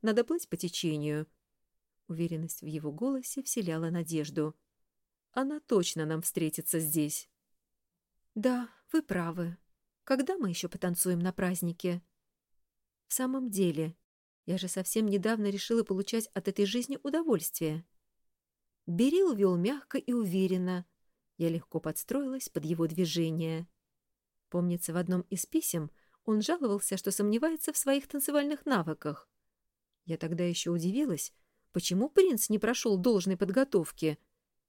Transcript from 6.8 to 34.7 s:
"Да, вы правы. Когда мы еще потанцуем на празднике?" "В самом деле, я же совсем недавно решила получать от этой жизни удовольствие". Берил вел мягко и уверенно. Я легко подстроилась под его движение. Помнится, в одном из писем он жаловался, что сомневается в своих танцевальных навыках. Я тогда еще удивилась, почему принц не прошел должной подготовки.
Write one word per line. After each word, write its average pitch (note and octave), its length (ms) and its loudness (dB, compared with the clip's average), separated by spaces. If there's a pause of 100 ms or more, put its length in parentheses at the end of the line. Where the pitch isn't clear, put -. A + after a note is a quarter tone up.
"Да, B3 340 0 (220)
вы D#4+ 100 2
правы. E3+ 560 -4 (460)
Когда C4+ 340 0
мы A#3 120 0
еще F3 200 -4
потанцуем F3+ 500 0
на F3+ 140 0
празднике?" F3 680 -2 (1080)
"В - 60 -6
самом C4 360 -2
деле, E3 460 0 (500)
я F#3 120 0
же F#3 100 -4
совсем G3+ 400 0
недавно G3+ 420 2
решила G#3+ 340 0
получать G3+ 440 -2
от - 200 -4
этой G3+ 180 2
жизни B3 380 -2
удовольствие". G3 840 0 (1000)
Берил C#4+ 460 4
вел F#3+ 240 4
мягко C4+ 400 0
и B3 160 -2
уверенно. F#3 720 0 (520)
Я E3 120 2
легко E3 300 -4
подстроилась C4 680 -4
под D#3 160 -6
его E3 220 0
движение. D#3+ 800 -2 (800)
Помнится, F3 440 0
в E3+ 40 0
одном F3+ 240 2
из - 240 -6
писем E3 460 -2 (340)
он G#3+ 160 2
жаловался, G#3 560 0
что G3 140 -2
сомневается A#3+ 600 0
в - 60 -4
своих C#4 300 0
танцевальных C#4+ 580 0
навыках. D#3+ 640 -2 (760)
Я E3 120 -4
тогда E3+ 260 -2
еще E3+ 280 0
удивилась, F#3 640 0 (380)
почему F#3+ 380 0
принц F#4 400 6
не G#3+ 80 4
прошел A3+ 400 2
должной F#3+ 400 2
подготовки. F#3 800 2 (520)